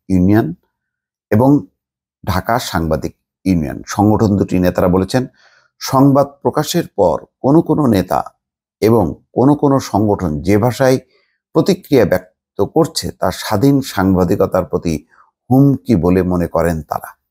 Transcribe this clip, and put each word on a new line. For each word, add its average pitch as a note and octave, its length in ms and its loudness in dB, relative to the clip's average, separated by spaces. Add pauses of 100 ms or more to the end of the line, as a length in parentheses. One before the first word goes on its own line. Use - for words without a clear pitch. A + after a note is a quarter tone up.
ইউনিয়ন F#2+ 400 2 (840)
এবং A#2+ 180 4 (760)
ঢাকা G2 360 -4
সাংবাদিক D#2+ 540 -4 (320)
ইউনিয়ন। D#2+ 320 -2 (100)
সংগঠন G#2 500 2
দুটি F2+ 220 -2
নেতারা F2+ 280 0
বলেছেন, F#2+ 360 0 (580)
সংবাদ C#3 460 2 (140)
প্রকাশের D3+ 440 -4 (100)
পর F2 220 2 (240)
কোনো C#3 200 4
কোনো D3+ 260 0
নেতা F#2 320 0 (640)
এবং G#2+ 240 2 (280)
কোনো C3 220 2
কোনো C#3 240 0
সংগঠন G2 520 -2 (100)
যে F2+ 160 0
ভাষায় B2+ 400 0 (560)
প্রতিক্রিয়া D#3 520 0
ব্যক্ত - 560 -6
করছে - 500 -2
তা - 200 -6
স্বাধীন C#3 500 0
সাংবাদিকতার F#2 840 0
প্রতি E2 280 -4 (560)
হুমকি C3 460 2
বলে F2+ 280 2
মনে F2 240 -2
করেন E2 340 -2
তারা। - 280 -10 (220)